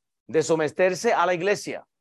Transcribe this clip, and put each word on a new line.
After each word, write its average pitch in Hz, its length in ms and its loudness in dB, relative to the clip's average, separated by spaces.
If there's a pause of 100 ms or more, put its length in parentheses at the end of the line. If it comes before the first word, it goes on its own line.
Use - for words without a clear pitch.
(260)
de 151 160 0
someterse 170 680 0
a 165 120 2
la 180 100 2
iglesia. 175 520 -4 (140)